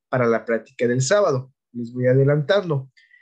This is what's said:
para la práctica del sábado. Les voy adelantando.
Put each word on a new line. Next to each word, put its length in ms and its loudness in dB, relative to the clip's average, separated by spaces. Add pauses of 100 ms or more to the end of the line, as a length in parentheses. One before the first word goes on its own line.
para 200 -2
la 180 0
práctica 420 -4
del 140 0
sábado. 500 0 (220)
Les 180 -10
voy 160 -2
adelantando. 840 2 (320)